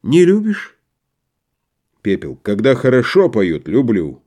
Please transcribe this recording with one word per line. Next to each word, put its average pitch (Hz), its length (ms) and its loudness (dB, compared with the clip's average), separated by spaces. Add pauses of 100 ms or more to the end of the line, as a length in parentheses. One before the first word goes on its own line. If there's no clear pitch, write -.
Не 170 220 4
любишь? 208 520 -2 (1200)
Пепел. 82 340 -6
Когда 107 400 0
хорошо 127 540 2
поют, 82 380 -2
люблю. 98 600 -2